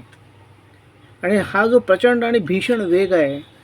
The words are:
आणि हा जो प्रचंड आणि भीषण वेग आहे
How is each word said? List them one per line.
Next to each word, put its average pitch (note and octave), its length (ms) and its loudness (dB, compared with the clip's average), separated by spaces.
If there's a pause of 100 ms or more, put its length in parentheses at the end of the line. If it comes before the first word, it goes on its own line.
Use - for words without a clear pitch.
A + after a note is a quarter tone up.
(1200)
आणि F#3+ 140 0
हा G3+ 300 0
जो A#3+ 120 4
प्रचंड A#3+ 460 0
आणि A#3 140 0
भीषण G3 420 -2
वेग F#3 320 0
आहे C#3+ 280 0 (240)